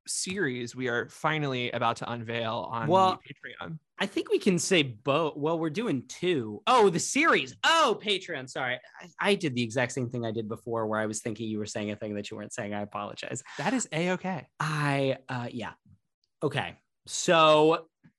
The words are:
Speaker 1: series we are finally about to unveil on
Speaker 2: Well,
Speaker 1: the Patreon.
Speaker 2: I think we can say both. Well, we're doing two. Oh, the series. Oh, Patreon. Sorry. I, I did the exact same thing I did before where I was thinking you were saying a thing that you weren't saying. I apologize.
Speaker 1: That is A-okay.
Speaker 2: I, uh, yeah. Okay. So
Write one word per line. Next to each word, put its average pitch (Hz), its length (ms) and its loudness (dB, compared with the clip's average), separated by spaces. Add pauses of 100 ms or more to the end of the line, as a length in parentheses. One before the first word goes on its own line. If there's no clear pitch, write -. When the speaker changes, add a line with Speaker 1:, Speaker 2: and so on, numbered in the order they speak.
Speaker 1:
series 135 680 -4
we 127 120 -4
are 120 200 -2
finally 143 640 -2
about 117 240 0
to - 140 -8
unveil 117 600 -4
on 117 180 -2
Speaker 2:
Well, 185 380 4
Speaker 1:
the 139 80 -16 (320)
Patreon. 165 120 -10 (200)
Speaker 2:
I 196 80 0
think - 240 -6
we 415 80 2
can 185 200 2
say 165 240 4
both. 139 540 0
Well, 156 220 0
we're 160 120 -2
doing 160 360 -2
two. 123 600 -4
Oh, 226 240 8
the 170 100 -2
series. 220 540 2 (100)
Oh, 311 380 4
Patreon. 175 460 -4
Sorry. 127 300 -4 (220)
I, 175 300 -2
I 202 40 6
did 170 200 -2
the 120 80 0
exact 120 300 0
same 123 180 -4
thing 120 160 -4
I 110 60 -4
did 110 160 -4
before 113 380 -4
where 107 140 0
I 110 60 0
was 107 160 -4
thinking 113 260 -6
you 107 100 -4
were 107 80 -4
saying 104 240 -4
a 101 60 -4
thing 107 200 -8
that 104 140 -8
you 110 60 -10
weren't 104 160 -12
saying. 104 220 -6
I 104 80 -4
apologize. 104 600 -8 (160)
Speaker 1:
That 175 140 -2
is 254 200 -2
A-okay. 180 540 -2 (140)
Speaker 2:
I, 143 560 0 (120)
uh, 123 220 -6
yeah. 107 220 -8 (680)
Okay. 135 340 -2 (300)
So 160 800 6 (320)